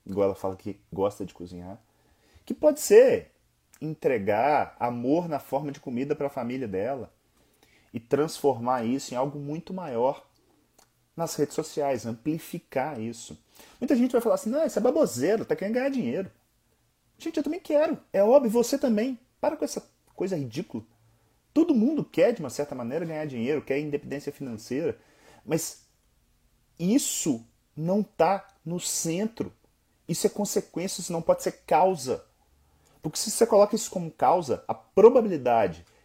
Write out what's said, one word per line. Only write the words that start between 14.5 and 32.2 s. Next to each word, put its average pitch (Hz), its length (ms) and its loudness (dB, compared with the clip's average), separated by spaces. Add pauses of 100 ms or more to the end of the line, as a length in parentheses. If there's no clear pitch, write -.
isso - 140 -2
é - 20 0
baboseira, 208 600 2
tá 156 120 -2
querendo 208 200 -4
ganhar 262 140 0
dinheiro." 185 420 -2 (880)
Gente, - 180 -8
eu 302 60 0
também 330 160 -4
quero, 302 400 2 (140)
é 196 100 4
óbvio, 247 260 6
você 240 300 0
também. 240 400 0 (220)
Para 302 160 -2
com 302 80 -6
essa - 220 -10 (280)
coisa 185 200 -4
ridícula. 127 480 -8 (720)
Todo 330 220 4
mundo 233 280 2
quer, 196 300 2
de 226 60 -8
uma 143 100 -6
certa 143 240 -6
maneira, 131 320 -6
ganhar 156 200 -8
dinheiro, 127 360 -2
quer 135 160 -2
independência 143 540 -6
financeira, 127 640 -6 (480)
mas - 400 -4 (920)
isso 170 680 0 (320)
não 180 240 0
tá 190 460 0 (180)
no 170 140 -6
centro. 196 760 -4 (540)
Isso 165 180 0
é 196 40 2
consequência, 196 720 -4
isso 175 120 -8
não 165 80 -4
pode 180 220 0
ser - 240 -6
causa. 156 580 2 (800)